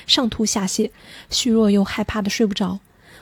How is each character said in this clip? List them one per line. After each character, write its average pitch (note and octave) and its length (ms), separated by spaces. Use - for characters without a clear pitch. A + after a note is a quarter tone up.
上 B3+ 240
吐 A3 160
下 G3 220
泻， G#3+ 240
虚 - 180
弱 A3 220
又 G3+ 120
害 G#3 200
怕 G#3+ 180
的 G3+ 80
睡 A3+ 160
不 G3+ 80
着， F#3+ 260